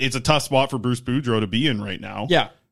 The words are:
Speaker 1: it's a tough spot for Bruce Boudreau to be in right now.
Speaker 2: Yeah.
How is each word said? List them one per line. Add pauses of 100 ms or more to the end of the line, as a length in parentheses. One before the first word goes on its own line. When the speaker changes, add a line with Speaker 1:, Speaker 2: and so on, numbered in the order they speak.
Speaker 1:
it's
a
tough
spot
for
Bruce
Boudreau
to
be
in
right
now.
Speaker 2:
Yeah. (240)